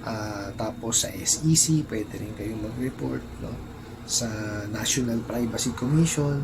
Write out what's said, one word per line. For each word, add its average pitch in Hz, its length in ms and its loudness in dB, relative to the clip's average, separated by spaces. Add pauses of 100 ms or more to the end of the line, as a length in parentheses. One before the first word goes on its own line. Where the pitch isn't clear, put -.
Ah, 107 520 -4
tapos 113 480 -2
sa - 80 -4
S - 360 0
E 160 80 8
C, 156 320 6
pwede 107 280 -4
rin 104 200 -6
kayong 107 280 -4
mag-report, 127 600 -4 (200)
no, 117 80 -6 (560)
sa 117 200 0 (440)
National 117 520 2
Privacy 113 520 0
Commission 143 680 4